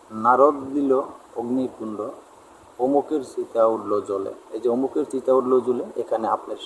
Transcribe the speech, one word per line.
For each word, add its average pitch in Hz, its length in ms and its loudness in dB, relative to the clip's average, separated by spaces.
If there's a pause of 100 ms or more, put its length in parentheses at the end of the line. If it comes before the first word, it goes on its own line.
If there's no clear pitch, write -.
(100)
নারদ 127 440 4
দিল 135 460 0 (360)
অগ্নিকুণ্ড, 117 720 -4 (680)
অমুকের 139 460 2
চিতা 117 420 0
উঠল 104 340 0
জ্বলে।" 98 340 -4 (160)
এই 113 100 -8
যে 120 80 2
অমুকের 131 420 0
চিতা 131 240 2
উঠল 127 260 4
জ্বলে, 120 240 -2 (120)
এখানে 113 320 -2
আপনার 107 380 -4